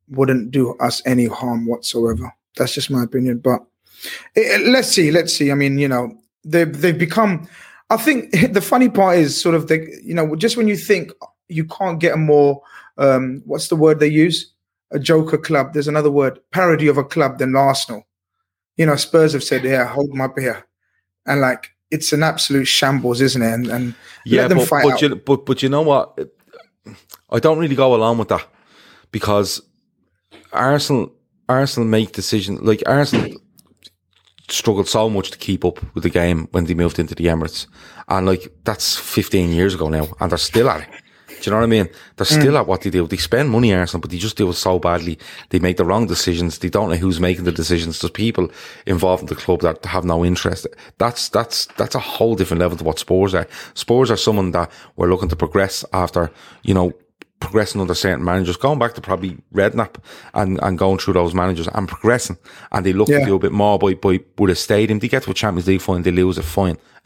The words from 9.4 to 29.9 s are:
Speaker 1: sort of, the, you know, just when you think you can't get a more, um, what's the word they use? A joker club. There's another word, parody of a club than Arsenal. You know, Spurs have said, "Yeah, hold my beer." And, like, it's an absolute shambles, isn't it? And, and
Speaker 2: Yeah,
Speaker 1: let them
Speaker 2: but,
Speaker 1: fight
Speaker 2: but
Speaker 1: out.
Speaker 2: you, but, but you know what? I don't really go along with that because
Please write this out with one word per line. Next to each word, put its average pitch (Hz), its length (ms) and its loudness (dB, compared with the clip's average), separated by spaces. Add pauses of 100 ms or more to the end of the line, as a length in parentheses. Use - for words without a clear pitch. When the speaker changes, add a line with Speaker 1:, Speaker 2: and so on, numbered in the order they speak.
Speaker 1:
sort 170 140 2
of, 160 140 0
the, 160 180 0 (160)
you - 120 -8
know, 156 200 0
just 220 220 0
when 226 100 2
you 202 100 2
think 175 360 -2 (360)
you 160 180 -4
can't 165 340 -6
get 165 140 2
a - 20 0
more, 147 440 4 (360)
um, 131 480 0
what's 147 240 -6
the 170 80 0
word 156 240 6
they 147 80 4
use? 160 440 2 (380)
A 147 80 -4
joker 160 400 2
club. 139 360 0
There's 143 120 -2
another 151 240 2
word, 139 300 0 (100)
parody 165 380 2
of 139 100 4
a 135 60 0
club 135 340 -2
than 131 160 0
Arsenal. 135 500 0 (720)
You 165 80 4
know, 147 100 4
Spurs 156 360 2
have 135 100 -2
said, 127 220 -2
"Yeah, 127 220 2
hold 139 280 -4
my 131 140 -4
beer." 127 360 -6 (640)
And, 139 140 0
like, 127 320 -2 (180)
it's 156 220 -4
an 151 100 2
absolute 139 440 0
shambles, 127 540 0
isn't 131 220 2
it? 113 100 2
And, 120 140 -4
and 120 280 -4 (300)
Speaker 2:
Yeah, - 180 4
Speaker 1:
let 127 60 2
them 180 100 4
Speaker 2:
but, - 100 2
Speaker 1:
fight 143 160 2
Speaker 2:
but 143 100 6
Speaker 1:
out. - 80 -2
Speaker 2:
you, 139 140 2
but, 139 280 0
but 135 180 -2
you 135 60 2
know 143 140 0
what? 143 340 0 (1120)
I 117 120 0
don't 156 180 4
really 151 160 0
go 127 200 4
along 113 240 2
with 107 100 -2
that 92 180 0 (640)
because 104 500 0 (920)